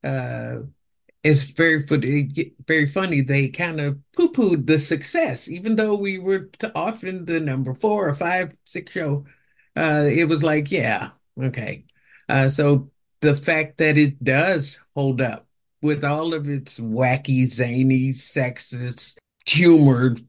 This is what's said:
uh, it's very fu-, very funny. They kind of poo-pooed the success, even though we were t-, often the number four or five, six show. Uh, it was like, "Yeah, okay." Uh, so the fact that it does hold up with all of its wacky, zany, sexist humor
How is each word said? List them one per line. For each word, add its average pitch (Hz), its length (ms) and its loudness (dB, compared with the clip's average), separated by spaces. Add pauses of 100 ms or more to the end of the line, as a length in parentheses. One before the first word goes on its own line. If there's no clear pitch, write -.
uh, 123 540 -6 (640)
it's 147 200 4
very 160 420 2
fu-, 139 440 0 (360)
very 156 200 2
funny. 165 360 0
They 139 260 0
kind 165 320 -4
of 143 180 -4 (160)
poo-pooed 202 520 2
the 156 120 4
success, 147 720 -4
even 196 280 -2
though 214 200 0
we 196 220 -4
were 190 400 -4
t-, 220 160 -6
often 185 500 -6
the 165 160 -2
number 131 320 -4
four 208 340 -2
or 143 80 -2
five, 175 400 -4 (100)
six - 280 -14
show. 143 320 -4 (500)
Uh, 151 360 2
it 165 180 2
was 151 140 0
like, 151 280 0
"Yeah, 113 400 -2 (300)
okay." 120 460 -6 (420)
Uh, 135 220 4
so 143 400 2 (300)
the 147 140 4
fact 156 440 -2
that 156 180 4
it 143 260 2
does 143 560 0 (160)
hold 135 280 -2
up 117 240 -6 (340)
with 147 240 -2
all 156 300 -2
of 147 160 -6
its 139 280 -8
wacky, 127 680 0
zany, 131 640 0
sexist 123 1040 -8 (300)
humor 139 680 6 (120)